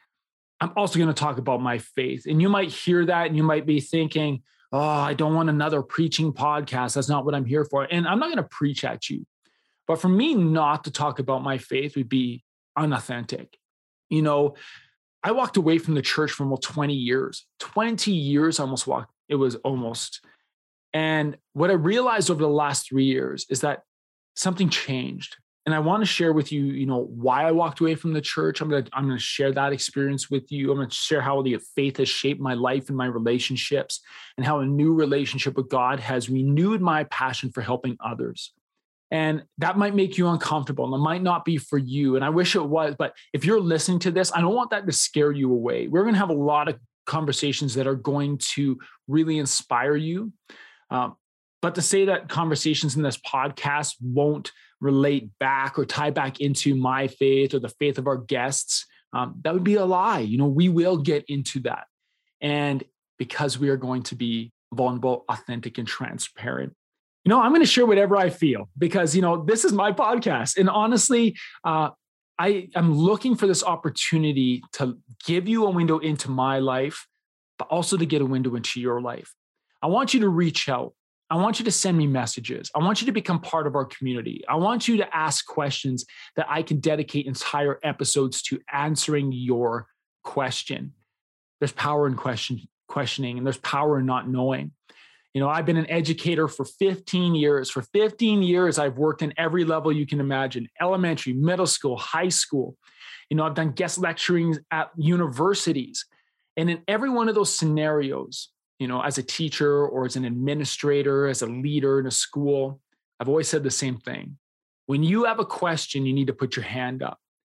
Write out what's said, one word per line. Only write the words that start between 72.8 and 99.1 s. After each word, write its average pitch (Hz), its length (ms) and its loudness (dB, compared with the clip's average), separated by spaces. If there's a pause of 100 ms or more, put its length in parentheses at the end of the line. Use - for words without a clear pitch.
looking 208 420 4
for 208 100 2
this 185 160 4
opportunity 151 1000 0 (100)
to 123 260 -2 (280)
give 175 200 0
you 220 200 2
a 196 40 2
window 170 280 4
into 156 320 -4
my 131 280 0
life, 135 480 -2 (520)
but - 100 -10
also 175 300 0
to 165 80 0
get 147 160 2
a 135 40 2
window 127 300 0
into 120 240 -6
your 123 220 -2
life. 123 320 -10 (480)
I 151 60 0
want 240 260 2
you 262 60 4
to 208 80 4
reach 170 420 2
out. 123 240 -4 (360)
I 160 60 0
want 208 220 2
you 233 80 -4
to 220 40 0
send 180 260 2
me 156 100 4
messages. 127 680 -4
I 147 60 0
want 202 200 2
you 226 60 -4
to 262 60 2
become 185 280 0
part 160 260 -2
of 139 100 -2
our 135 80 0
community. 120 640 -6
I 135 80 0
want 214 320 0
you 233 80 4
to 196 200 0
ask 156 300 -2
questions 139 580 -4 (320)
that 160 120 -2
I 160 140 -2
can 160 180 -2
dedicate 147 460 -2
entire 143 560 -2
episodes 139 600 -2
to - 160 -6 (120)
answering 143 600 -2
your 120 540 -2 (380)
question. 131 680 -6 (680)
There's 139 120 -2
power 147 360 0
in 127 80 -2
question, 120 440 -4 (280)
questioning, 127 500 -4
and 127 80 -4
there's 127 120 -2
power 147 420 0
in 131 60 2
not 127 220 0
knowing. 131 440 -2 (600)
You 139 80 -2
know, 139 80 2
I've 156 160 0
been 165 120 2
an 160 120 0
educator 160 600 0
for - 160 -8
fifteen 180 720 0
years. 147 340 2
For 131 120 -4
fifteen 214 600 2
years, 175 360 2
I've 135 200 0
worked 151 240 0